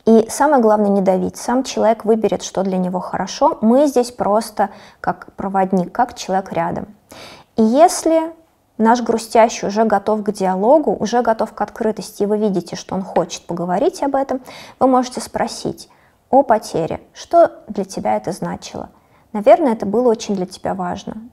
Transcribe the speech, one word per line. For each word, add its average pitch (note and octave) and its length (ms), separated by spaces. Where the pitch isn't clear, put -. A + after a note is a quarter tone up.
И A3+ 240
самое C#4 340
главное, G#3+ 280
не G3 100
давить. F#3 360
Сам B3 280
человек A3 400
выберет, G#3 380
что - 200
для F#3+ 140
него F3+ 240
хорошо. F#3+ 600
Мы B3 260
здесь B3 240
просто G3+ 600
как - 360
проводник, F#3+ 560
как E3+ 220
человек F#3+ 380
рядом. E3+ 340
И A3+ 60
если D#4+ 720
наш A3+ 240
грустящий A3+ 680
уже G#3 160
готов G#3+ 380
к G#3 100
диалогу, G3+ 600
уже A#3 280
готов A3+ 300
к - 80
открытости, G#3 600
и G3+ 40
вы G#3 120
видите, F#3 380
что - 180
он F#3+ 80
хочет F3+ 440
поговорить F3+ 560
об C#4 120
этом, C4+ 260
вы C4 80
можете B3+ 340
спросить - 680
о C4+ 120
потере. - 580
Что - 380
для G3+ 160
тебя G#3 320
это G#3+ 160
значило? - 580
Наверное, C4 400
это A3+ 140
было A3+ 220
очень A3 260
для F#3 120
тебя - 280
важно. F#3 420